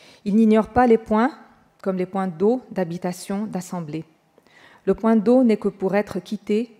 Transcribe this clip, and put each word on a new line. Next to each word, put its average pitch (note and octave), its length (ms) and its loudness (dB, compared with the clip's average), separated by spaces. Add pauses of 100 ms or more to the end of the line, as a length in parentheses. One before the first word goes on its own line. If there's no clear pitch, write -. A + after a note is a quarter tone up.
(240)
Il G3 100 -2
n'ignore A3 360 4
pas B3 180 2
les A3+ 100 6
points, A3+ 320 0 (520)
comme F#3 160 -4
les F3+ 80 -2
points F#3+ 200 -6
d'eau, G3 360 -2 (100)
d'habitation, F3+ 720 -6
d'assemblée. E3+ 580 -10 (800)
Le F#3+ 80 0
point A3+ 200 0
d'eau A#3 300 4
n'est A3 140 2
que G#3 100 -4
pour F#3+ 260 -4
être G3+ 240 -2
quitté, G#3+ 600 -6